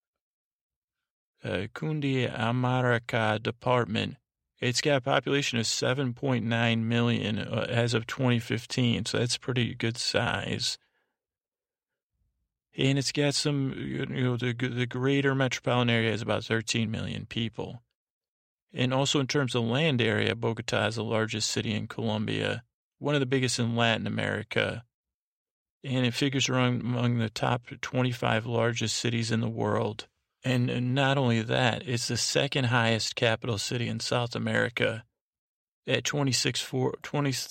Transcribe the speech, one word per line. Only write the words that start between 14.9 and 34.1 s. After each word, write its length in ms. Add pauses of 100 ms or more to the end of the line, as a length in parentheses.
metropolitan 560
area 220
has 100
about 220
thirteen 480
million 340
people." 560 (920)
And 200
also 280
in 60
terms 280
of 80
land 380
area, 340
Bogota 520
is 80
the 80
largest 460
city 240
in 140
Colombia, 760 (360)
one 140
of 80
the 40
biggest 340
in 180
Latin 280
America. 760 (1040)
And 200
it 80
figures 360
around 320
among 380
the 100
top 380 (120)
twenty-five 680
largest 520
cities 340
in 80
the 80
world. 600 (360)
And, 260
and 240
not 240
only 240
that, 460
it's 220
the 80
second 480
highest 500
capital 420
city 300
in 140
South 340